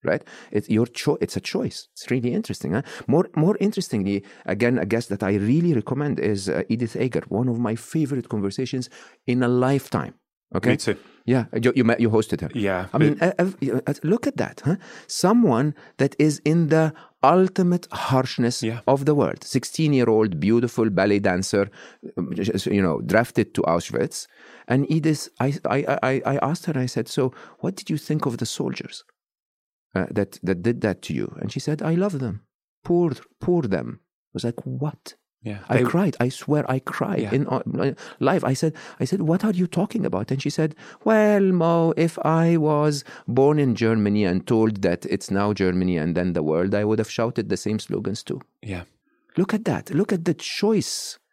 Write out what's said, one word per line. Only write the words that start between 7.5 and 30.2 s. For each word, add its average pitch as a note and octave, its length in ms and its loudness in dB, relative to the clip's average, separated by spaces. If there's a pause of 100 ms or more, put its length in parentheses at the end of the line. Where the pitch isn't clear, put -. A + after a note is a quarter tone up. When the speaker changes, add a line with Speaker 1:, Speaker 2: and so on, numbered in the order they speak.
Speaker 1:
my A2+ 160 0
favorite C#3 540 -4
conversations A#2+ 600 -4 (360)
in B2 160 0
a B2 60 2
lifetime. B2 680 0 (420)
Okay? A#2 160 2
Speaker 2:
Me C3 60 2
too. - 200 -2 (280)
Speaker 1:
Yeah, A#2+ 280 2
you, A#2+ 200 2
you B2 120 4
met, A#2 160 4
you A2+ 80 4
hosted A2 320 2
her. - 120 -6
Speaker 2:
Yeah, F#2+ 400 -2
Speaker 1:
I - 40 0
mean, D3+ 180 6
Speaker 2:
but F3 240 0
Speaker 1:
uh, F3 60 2 (300)
uh, C3+ 120 0
uh, D3 60 -2 (100)
look G3+ 240 0
at - 80 -4
that, - 300 -6
huh? D#3 100 2 (320)
Someone D#3 680 4 (220)
that C3+ 240 0
is D3+ 240 4
in D#3+ 240 4
the D#3+ 260 4 (300)
ultimate F3 680 4
harshness B2+ 680 0
Speaker 2:
Yeah. A2+ 240 -4
Speaker 1:
of C#3 200 2
the D3 100 4
world. A2+ 300 0
Sixteen-year-old A2+ 960 2
beautiful A#2 480 2
ballet G2+ 300 2
dancer, G2 500 0 (480)
um, E2+ 180 -6
just, G2 300 -2
you G2 160 2
know, D#2+ 200 2
drafted A2 520 2
to - 80 0
Auschwitz. - 680 -2 (400)
And C3+ 240 2
Edith, D#3 380 0 (100)
I, C#3 140 0 (120)
I, C#3+ 380 0
I, C3 220 0
I C#3+ 160 0
asked D3+ 240 -2
her, D#3+ 120 -2
I B2+ 100 0
said, A#2 200 -4
"So C3 260 -2 (260)
what F#3+ 180 -4
did - 120 -14
you D#3 80 -2
think - 280 -4
of A#2+ 140 -2
the A#2 60 -2
soldiers, - 600 -8 (920)
uh, F#2+ 160 -2
that, - 320 -4